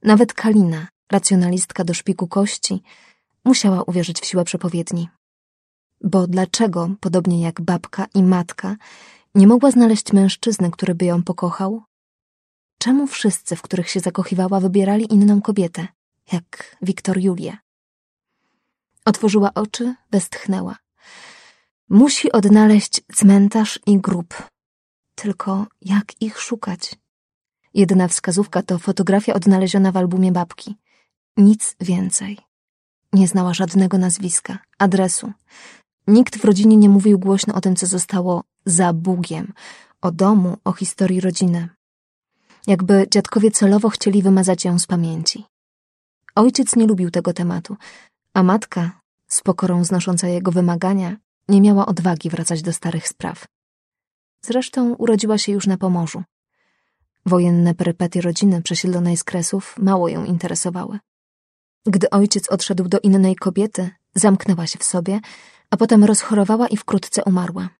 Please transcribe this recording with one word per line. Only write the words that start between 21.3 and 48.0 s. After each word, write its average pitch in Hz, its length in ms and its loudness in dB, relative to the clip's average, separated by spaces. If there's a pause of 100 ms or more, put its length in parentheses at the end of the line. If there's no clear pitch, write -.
Musi 247 440 4
odnaleźć 214 680 4 (140)
cmentarz 202 720 4
i 202 120 4
grób. 180 500 -6 (680)
Tylko 196 520 -6 (140)
jak 202 420 -4
ich 220 180 -8
szukać? - 540 -10 (800)
Jedyna 185 340 4
wskazówka 185 540 -4
to 180 160 -4
fotografia 196 560 0
odnaleziona 190 580 2
w 185 40 -2
albumie 185 360 0
babki. 180 440 -6 (600)
Nic 214 440 4
więcej. 185 580 -4 (720)
Nie 190 160 4
znała 180 260 -2
żadnego 190 440 0
nazwiska, 185 600 -4 (200)
adresu. 190 540 -2 (760)
Nikt 220 320 4
w - 60 -14
rodzinie 214 320 6
nie 208 120 8
mówił 196 300 6
głośno 196 360 -2
o 190 60 -2
tym, 185 160 0
co 185 100 -4
zostało 180 580 -4 (220)
za 175 260 2
Bugiem, 170 600 -4 (480)
o 180 100 -4
domu, 185 540 2
o 185 80 -4
historii 185 480 -4
rodziny. 175 480 -2 (960)
Jakby 196 440 2
dziadkowie 208 400 2
celowo 208 380 2
chcieli 208 340 0
wymazać 190 420 2
ją 175 140 0
z - 80 -4
pamięci. 165 580 -4 (880)
Ojciec 247 420 2
nie 226 100 4
lubił 185 240 0
tego 175 220 -4
tematu, 175 440 -6 (580)